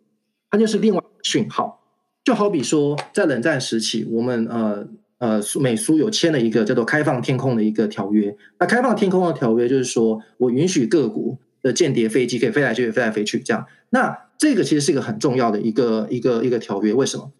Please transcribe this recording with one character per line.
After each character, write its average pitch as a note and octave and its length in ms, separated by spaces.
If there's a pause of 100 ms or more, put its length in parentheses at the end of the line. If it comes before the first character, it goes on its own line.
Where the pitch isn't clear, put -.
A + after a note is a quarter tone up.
(500)
它 G3+ 80
就 A3 100
是 G#3+ 100
另 G3+ 160
外 E3+ 40
一 - 200
个 - 60
讯 - 240
号。 - 360 (380)
就 C4+ 100
好 G#3 160
比 E3+ 140
说， D3 340 (160)
在 G3+ 140
冷 B2 160
战 D3 180
时 A#2 200
期， A2 280
我 A2+ 140
们， A#2+ 260
呃， G#2+ 400 (300)
呃， A2 240
苏-， - 180
美 B2+ 140
苏 D#3 240
有 B2 100
签 D#3+ 220
了 D3 100
一 A#2 80
个 A2 160
叫 B2 120
做 A#2+ 80
“开 D3 180
放 C#3 180
天 B2+ 160
空” B2 200
的 G#2+ 80
一 G#2+ 80
个 G#2+ 160
条 G2 240
约。 G#2 240 (240)
那 - 60
“开 A#3 140
放 B3+ 140
天 G3 160
空” F#3 160
的 E3 60
条 A#2+ 260
约 A#2+ 100
就 C3+ 80
是 C3 60
说， A2+ 380 (160)
我 B2+ 120
允 C3 200
许 D3 180
各 C#3 220
国 A2 280 (240)
的 B2+ 120
间 C#3 200
谍 A2+ 160
飞 B2 160
机 A#2+ 140
可 B2+ 80
以 A#2 40
飞 C#3+ 120
来 C3 60
飞 A2+ 80
去、 A#2+ 160
飞 B2+ 100
来 A2 80
飞 G#2+ 140
去 G#2+ 160
这 - 120
样。 A2+ 140 (240)
那 A#3 260 (200)
这 D4+ 180
个 F#3 80
其 D3 140
实 D3 40
是 C#3+ 120
一 - 20
个 C#3 80
很 A2+ 160
重 B2+ 180
要 A#2+ 140
的 G#2 100
一 A2 120
个， A2 360
一 B2 120
个， A#2 240
一 B2+ 60
个 A#2 100
条 G2 240
约。 G#2+ 80
为 B2+ 120
什 - 120
么？ - 240